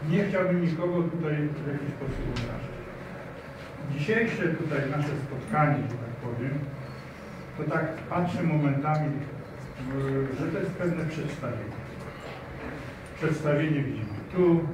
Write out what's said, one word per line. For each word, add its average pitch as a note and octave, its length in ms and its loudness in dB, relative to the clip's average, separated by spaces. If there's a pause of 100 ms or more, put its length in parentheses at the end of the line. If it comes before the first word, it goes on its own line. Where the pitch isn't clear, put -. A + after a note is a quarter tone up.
Nie G3+ 140 6
chciałbym F3+ 420 4
nikogo F3 380 2
tutaj D3+ 320 0
w D3 380 0
jakiś C#3 240 -2
sposób C3 260 -4 (100)
obrażać. A#2 400 -4 (1160)
Dzisiejsze A3+ 520 2
tutaj D3+ 380 2 (160)
nasze C#3+ 160 2 (140)
spotkanie, D3 500 4 (120)
że - 60 -4 (100)
tak - 80 -6 (120)
powiem, A#2+ 280 -2 (1040)
to D#3 60 -2 (120)
tak D#3+ 100 4 (240)
patrzę F3 340 2
momentami, D3+ 680 4 (800)
w, C3+ 500 0
że D#3+ 80 0
to D3+ 120 0
jest F3+ 120 0
pewne E3 340 0
przedstawienie. A#2+ 680 -4 (1400)
Przedstawienie D3 680 2
widzimy - 300 -4 (220)
tu F3 240 8 (140)